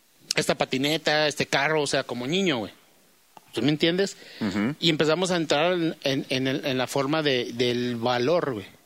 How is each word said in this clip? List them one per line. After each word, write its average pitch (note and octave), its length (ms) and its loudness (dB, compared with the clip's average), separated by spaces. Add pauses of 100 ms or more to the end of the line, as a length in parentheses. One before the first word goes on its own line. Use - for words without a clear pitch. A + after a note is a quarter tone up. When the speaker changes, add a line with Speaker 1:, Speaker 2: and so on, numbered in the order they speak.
(360)
Speaker 1:
esta D#3 200 0
patineta, D3+ 760 0
este - 160 -4
carro, D3+ 360 0
o C#3+ 60 -2
sea, C3+ 160 0
como B2 240 -6
niño, E3+ 300 0
güey. G2+ 160 -6 (800)
¿Tú - 80 -4
me B2+ 80 2
entiendes? E3+ 480 2 (240)
Speaker 2:
Ujú. G#2+ 400 0
Speaker 1:
Y E3+ 80 2
empezamos D#3+ 420 2
a F#3 60 2
entrar D#3 340 2
en, E3 320 0
en, C3+ 240 0
en C3 200 -2
el, C3 180 -2
en C3 120 -2
la B2+ 100 -2
forma C#3+ 360 0
de, B2 300 0
del B2 420 0
valor, B2 600 0
güey. G2 100 -8 (200)